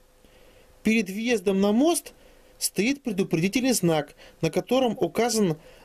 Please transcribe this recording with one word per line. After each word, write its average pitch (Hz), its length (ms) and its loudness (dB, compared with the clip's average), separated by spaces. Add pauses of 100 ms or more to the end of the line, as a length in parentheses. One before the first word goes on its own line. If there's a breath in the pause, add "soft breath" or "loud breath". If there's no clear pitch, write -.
(840 soft breath)
Перед 220 260 0
въездом 202 520 -2
на 202 100 2
мост 294 440 0 (440 soft breath)
стоит 254 420 -2
предупредительный 196 760 0
знак, 160 420 0 (240 loud breath)
на 160 100 -2
котором 233 480 0
указан 208 580 0 (280 loud breath)